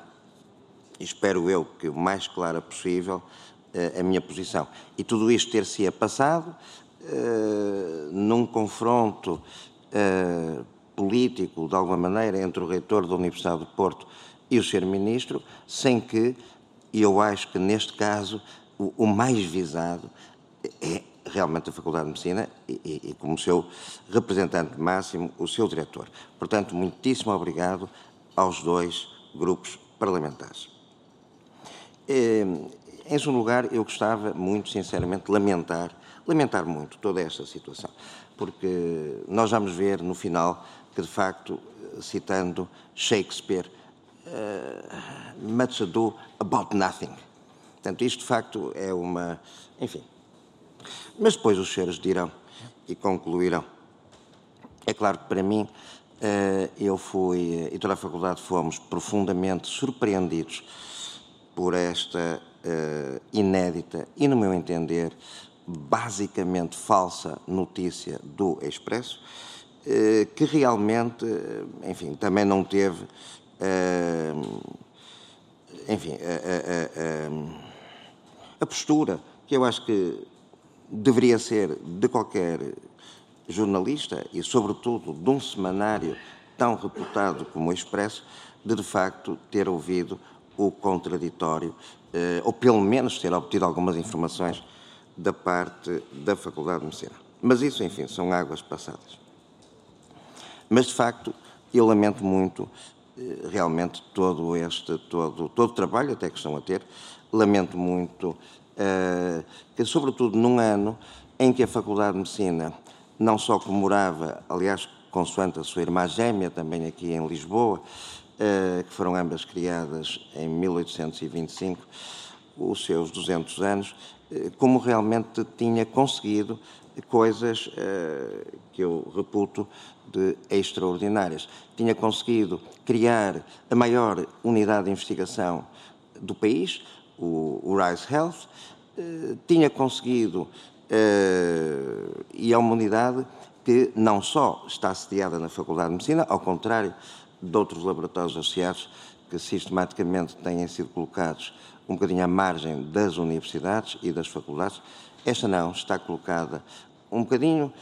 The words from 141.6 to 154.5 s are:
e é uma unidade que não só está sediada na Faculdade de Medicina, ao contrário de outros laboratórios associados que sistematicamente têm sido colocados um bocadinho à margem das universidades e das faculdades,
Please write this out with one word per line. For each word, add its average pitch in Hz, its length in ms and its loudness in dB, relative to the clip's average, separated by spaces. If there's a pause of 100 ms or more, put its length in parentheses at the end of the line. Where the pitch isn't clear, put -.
e 117 220 4
é 117 40 8
uma 117 140 6
unidade 117 540 2 (380)
que 123 300 6
não 107 280 6
só - 440 2
está - 280 -4
sediada 95 440 -2
na 80 120 -4
Faculdade 85 380 -2
de 85 60 -2
Medicina, 151 340 0
ao 98 120 2
contrário 107 540 -2 (480)
de 90 140 -2
outros 85 260 2
laboratórios 85 540 -4
associados 90 540 -2 (400)
que 87 80 -6
sistematicamente 90 960 -2
têm 87 320 -4
sido - 220 -8
colocados 82 640 -6 (340)
um 98 60 -4
bocadinho 90 280 2
à 90 60 2
margem 85 640 0
das 95 260 0
universidades 85 880 -4
e 87 100 -2
das 80 160 -4
faculdades, 78 540 -6 (420)